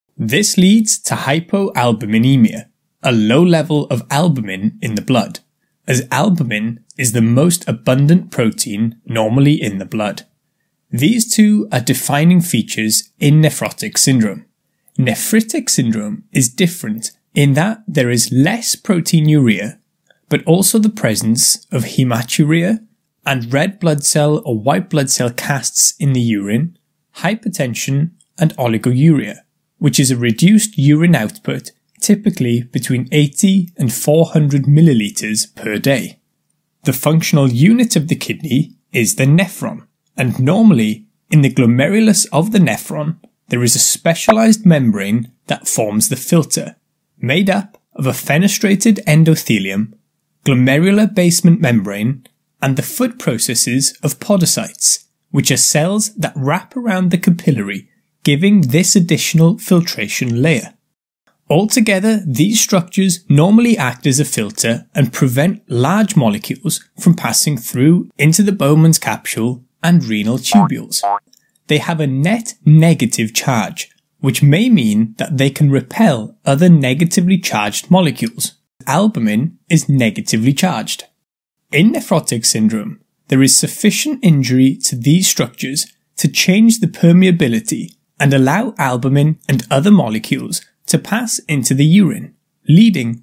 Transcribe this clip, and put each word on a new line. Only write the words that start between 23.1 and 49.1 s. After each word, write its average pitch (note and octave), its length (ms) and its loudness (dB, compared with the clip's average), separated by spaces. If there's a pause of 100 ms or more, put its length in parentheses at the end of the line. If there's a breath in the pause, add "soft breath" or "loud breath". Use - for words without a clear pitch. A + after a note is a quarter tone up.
and B2+ 260 -4
red D#3 300 -4
blood D3+ 240 -2
cell D3+ 400 0
or A#2+ 140 -4
white D3 320 -2
blood C#3 180 -2
cell B2 220 -2
casts - 680 -4
in C#3 140 0
the B2+ 80 0
urine, A2+ 560 -2 (400)
hypertension, D#3+ 920 -4 (280)
and D#3+ 200 0
oliguria, B2 800 0 (400)
which D3 200 0
is C3+ 120 2
a B2+ 80 -2
reduced F3 580 2
urine D3+ 380 4
output, C3 560 -6 (280)
typically B2 680 0
between B2+ 460 -4
eighty F3 680 0
and B2 120 -2
four D3+ 360 2
hundred C#3+ 380 0
milliliters A#2+ 880 2
per G#2+ 240 -6
day. A#2+ 400 -2 (640)
The C3 100 0
functional D3+ 560 0
unit G#3+ 440 2
of D3+ 140 -2
the - 80 -2
kidney - 560 -6 (180)
is A#2 260 -2
the C3+ 100 0
nephron, D#3 600 -2 (300)
and B2+ 240 -4
normally C3+ 640 2 (260)
in D#3 120 4
the C3+ 100 2
glomerulus D#3 800 2
of F3 200 -2
the A3+ 60 2
nephron, D3+ 600 -2 (300)
there A#2+ 140 -2
is A#2+ 140 0
a - 20 -4
specialized A3 840 0
membrane A2+ 640 2 (180)
that - 200 -6
forms G#2+ 400 -2
the - 80 -4
filter, - 600 -2 (420)
made F3 320 0
up F#3+ 260 -4 (160)
of C#3 140 -4
a C3 60 0
fenestrated G3 920 0
endothelium, A2 880 0 (540)